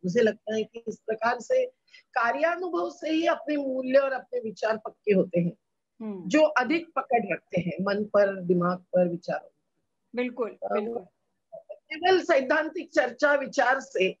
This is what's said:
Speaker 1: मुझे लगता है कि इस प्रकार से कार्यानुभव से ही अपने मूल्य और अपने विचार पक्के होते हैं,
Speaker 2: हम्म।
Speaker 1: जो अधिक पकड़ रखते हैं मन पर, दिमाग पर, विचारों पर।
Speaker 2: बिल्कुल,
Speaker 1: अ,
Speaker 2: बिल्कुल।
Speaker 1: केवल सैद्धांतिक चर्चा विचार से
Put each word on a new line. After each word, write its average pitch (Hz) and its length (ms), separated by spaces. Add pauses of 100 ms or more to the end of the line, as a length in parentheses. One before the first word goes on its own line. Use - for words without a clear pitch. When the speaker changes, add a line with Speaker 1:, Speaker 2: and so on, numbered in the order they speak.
Speaker 1:
मुझे 185 160
लगता 220 340
है 220 80
कि 233 240
इस 196 200
प्रकार 233 320
से 254 260 (480)
कार्यानुभव 339 760
से 311 200
ही 320 180
अपने 302 300
मूल्य 262 420
और 269 120
अपने 247 280
विचार 220 380
पक्के - 360
होते 185 260
हैं, 170 140 (480)
Speaker 2:
हम्म। 196 280
Speaker 1:
जो 285 120
अधिक 302 540
पकड़ 214 380
रखते 175 280
हैं 175 240
मन 202 180
पर, 196 380
दिमाग 180 360
पर, 180 300
विचारों 170 420
पर। - 60 (600)
Speaker 2:
बिल्कुल, 240 480
Speaker 1:
अ, 196 100
Speaker 2:
बिल्कुल। 220 320 (500)
Speaker 1:
केवल 349 640
सैद्धांतिक 311 760
चर्चा 285 400
विचार 269 460
से 190 420